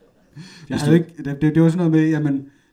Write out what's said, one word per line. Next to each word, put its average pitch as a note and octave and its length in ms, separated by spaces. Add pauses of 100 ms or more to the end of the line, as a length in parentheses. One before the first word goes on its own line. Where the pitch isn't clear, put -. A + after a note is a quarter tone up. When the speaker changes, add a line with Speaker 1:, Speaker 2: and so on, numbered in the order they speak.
(680)
Speaker 1:
Hvis A#2+ 140
Speaker 2:
havde D3+ 160
Speaker 1:
du E3+ 60
Speaker 2:
ikke, - 200
det, C#3+ 180
det, D3+ 140
det E3 80
var E3 60
sådan E3 80
noget E3 140
med, D#3 180
jamen, D3 400 (240)